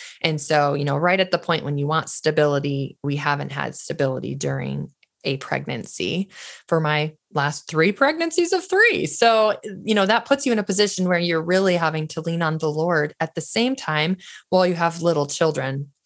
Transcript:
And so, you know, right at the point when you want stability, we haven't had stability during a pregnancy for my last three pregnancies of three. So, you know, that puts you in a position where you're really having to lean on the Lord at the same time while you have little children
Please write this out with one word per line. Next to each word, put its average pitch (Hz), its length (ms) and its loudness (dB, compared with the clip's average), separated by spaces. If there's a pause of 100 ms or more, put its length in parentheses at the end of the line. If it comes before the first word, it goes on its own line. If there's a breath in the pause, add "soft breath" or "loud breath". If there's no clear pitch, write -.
(220 loud breath)
And 156 180 0
so, 147 340 4
you 143 100 -2
know, 143 140 0
right 180 220 4
at 185 100 -2
the 175 80 2
point 170 260 -2
when 143 140 -4
you 143 80 -2
want 156 240 -2
stability, 143 920 0
we 143 140 -2
haven't 143 360 -2
had 139 220 -6
stability 135 600 -4
during 139 560 -4 (340)
a 139 140 -2
pregnancy 139 920 -4 (380 loud breath)
for 165 100 2
my 151 340 0 (200)
last 147 340 -2
three 165 240 2
pregnancies 320 640 0
of 370 120 0
three. 392 420 2
So, 220 520 2 (240)
you 220 100 0
know, 202 140 4
that 220 180 2
puts 277 220 0
you 247 60 2
in 220 80 2
a - 20 0
position 196 460 0
where 180 100 2
you're 170 240 0
really 185 320 2
having 156 340 0
to - 120 -10
lean 165 220 -2
on 160 160 0
the 156 120 0
Lord 156 480 0
at 160 160 -4
the 170 60 -6
same 240 340 0
time 160 440 0 (320 loud breath)
while 185 140 4
you 180 100 2
have 170 280 0
little 156 240 2
children 143 640 -2 (160)